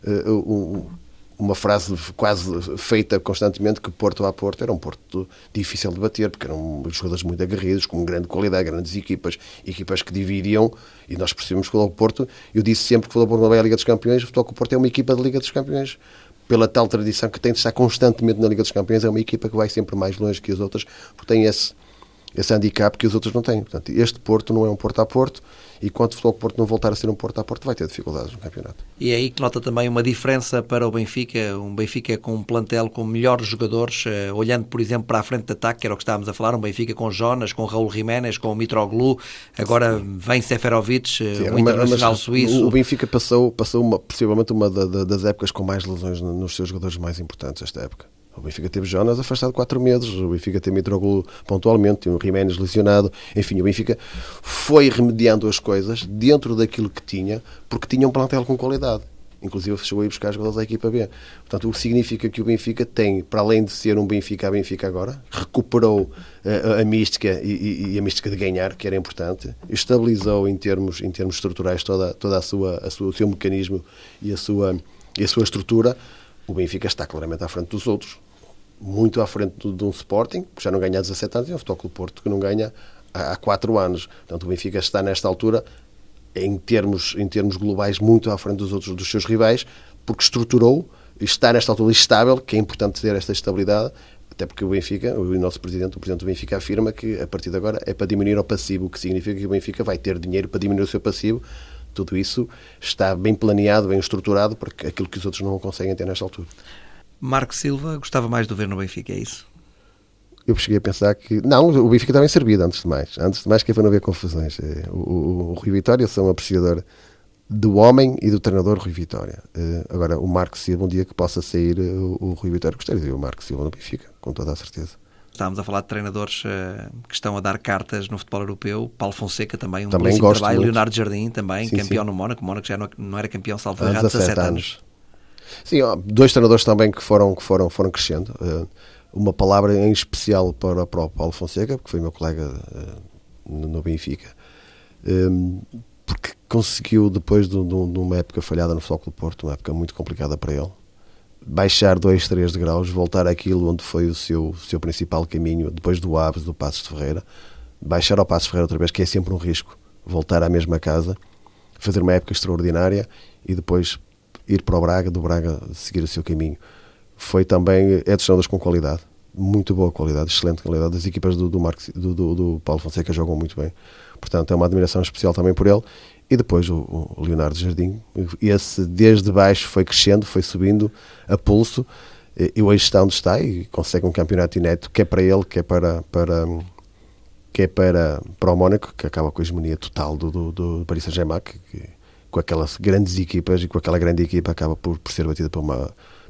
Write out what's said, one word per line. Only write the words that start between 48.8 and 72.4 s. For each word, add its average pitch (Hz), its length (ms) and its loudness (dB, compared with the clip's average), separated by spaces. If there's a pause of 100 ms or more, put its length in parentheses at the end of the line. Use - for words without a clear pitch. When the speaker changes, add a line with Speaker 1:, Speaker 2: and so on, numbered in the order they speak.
Speaker 1:
Jonas 104 320 2
afastado 131 340 -2
quatro 127 280 -2
meses, 123 340 2
o 92 140 -2
Benfica 90 320 -2
teve 95 140 -2
Mitroglou 98 520 0 (200)
pontualmente, 104 560 4
tem 87 100 0
o 85 100 0
Jiménez 95 340 0
lesionado, 101 560 4 (220)
enfim, 98 260 0
o 90 40 2
Benfica 101 340 0 (420)
foi 143 480 6
remediando 113 600 4
as 101 100 0
coisas 101 480 -2
dentro 117 480 2
daquilo 110 340 0
que - 140 -12
tinha, 101 400 -6 (260)
porque 113 200 -6
tinha 131 180 4
um 131 40 4
plantel 131 340 0
com 131 120 0
qualidade. 127 460 -2 (400)
Inclusive 98 360 -4
chegou 101 240 -4
a - 20 2
ir 107 40 0
buscar 104 240 -6
jogadores 107 260 -4
à 110 40 -2
equipa 110 280 -4
B. 113 180 -2 (320)
Portanto, - 280 -6
o 113 40 -2
que - 60 -6
significa 117 500 0
que 107 120 -6
o 107 40 -2
Benfica 113 420 0
tem, 98 360 0
para 107 180 -2
além 110 240 4
de 98 80 -6
ser 107 260 0
um 101 80 0
Benfica 101 400 -2
a 95 40 0
Benfica 98 360 -4
agora, 95 340 -6 (100)
recuperou, 110 800 2 (340)
eh, 104 340 2
a, - 40 2
a - 20 4
mística 107 580 0
e, 101 80 -4
e, 98 440 -4
e 104 40 -2
a 101 40 -2
mística 101 280 -4
de 98 60 -6
ganhar, 92 400 -4
que - 100 -10
era 95 100 -2
importante, 90 580 -8 (140)
estabilizou 107 800 2
em 98 80 0
termos, 95 440 -2
em 95 100 -6
termos 92 240 -4
estruturais 90 480 -4
toda, 95 320 -2
toda 98 240 -2
a 90 40 -2